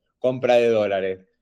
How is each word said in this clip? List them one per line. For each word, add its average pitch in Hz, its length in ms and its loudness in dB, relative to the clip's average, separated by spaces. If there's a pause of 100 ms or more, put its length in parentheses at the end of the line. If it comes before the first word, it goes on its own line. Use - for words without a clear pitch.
(180)
compra 127 360 0
de 120 140 4
dólares 98 580 -2 (160)